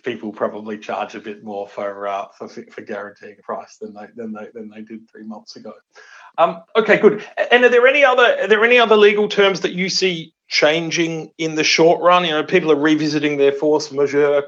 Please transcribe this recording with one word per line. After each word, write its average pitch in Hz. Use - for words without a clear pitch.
people 113
probably 107
charge 104
a 107
bit 107
more 101
for, 101
uh, 98
for, 110
for 117
guaranteeing 104
a -
price -
than 107
they, 104
than 113
they, 107
than 110
they 107
did 113
three 110
months 110
ago. 113
Um, 175
okay, 220
good. -
A-, -
and 247
are 240
there 240
any 285
other, 247
are 196
there 214
any 247
other 220
legal 208
terms 196
that 175
you 180
see 175
changing 160
in 160
the 156
short 165
run? 180
You 160
know, 151
people 156
are 147
revisiting 151
their 139
force 151
majeure 143